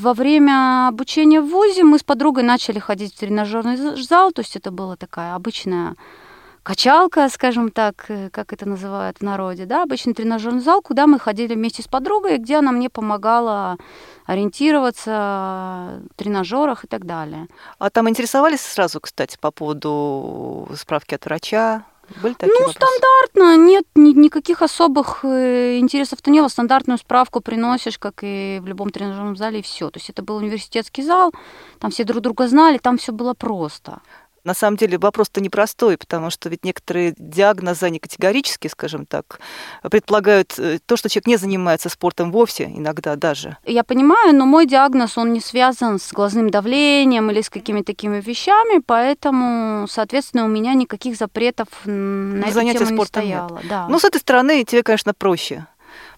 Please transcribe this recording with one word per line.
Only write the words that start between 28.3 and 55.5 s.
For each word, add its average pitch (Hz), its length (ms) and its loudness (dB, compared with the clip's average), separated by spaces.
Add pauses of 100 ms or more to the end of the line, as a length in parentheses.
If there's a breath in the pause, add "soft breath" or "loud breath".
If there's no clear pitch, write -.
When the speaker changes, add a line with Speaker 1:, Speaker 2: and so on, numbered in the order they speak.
Speaker 1:
в 180 60 -16
любом 196 240 -8
тренажерном 202 460 -8
зале, 214 240 -6
и - 20 -10
все. - 280 -10
То - 80 -16
есть - 120 -16
это 202 120 -12
был 208 140 -8
университетский 214 680 -8
зал, 349 280 2 (460 loud breath)
там 214 140 -6
все - 100 -4
друг 226 200 -2
друга 240 260 -2
знали, 294 300 6
там 247 200 0
все - 140 -8
было 240 220 -6
просто. 180 640 -8 (440 soft breath)
Speaker 2:
На 180 100 -4
самом 208 220 0
деле 190 200 0
вопрос-то 202 440 -2
непростой, 202 580 0
потому 165 320 -8
что - 180 -12
ведь 165 160 -10
некоторые 175 540 -4
диагнозы, 180 680 0
они 165 120 -4
категорически, - 720 -4
скажем 151 360 -10
так, - 360 -12 (420 loud breath)
предполагают, 202 760 2
э, 160 300 -2
то, 240 100 2
что 220 120 -6
человек - 180 -4
не 240 100 4
занимается 180 520 -2
спортом 175 420 -4
вовсе, 220 360 0
иногда 151 500 -6
даже. 147 400 -4 (100)
Speaker 1:
Я 233 160 -2
понимаю, 302 540 4
но 269 100 4
мой 311 200 6
диагноз, 262 520 2
он 233 140 0
не 233 80 -2
связан 240 580 0
с - 140 -10
глазным 202 380 0
давлением 254 800 2
или 208 80 0
с 220 100 -6
какими-то 208 360 -6
такими 208 340 -6
вещами, 370 640 2
поэтому, 240 1040 0
соответственно, 233 560 -2
у 220 40 0
меня 220 260 0
никаких 247 420 -2
запретов, 220 500 -4 (180)
м, 196 500 -4
на - 20 -4
Speaker 2:
На 202 80 -2
Speaker 1:
эту 214 100 -2
Speaker 2:
занятия 233 240 0
Speaker 1:
тему 220 120 0
не 220 80 -2
Speaker 2:
спортом 208 260 -4
нет. 185 180 -4
Speaker 1:
стояло, 170 260 -12
да. 185 200 -6
Speaker 2:
Ну, 294 100 2
с 330 60 4
этой 359 160 2
стороны, 262 420 4
тебе, 233 220 2
конечно, 214 280 0
проще. 170 540 -4 (520 loud breath)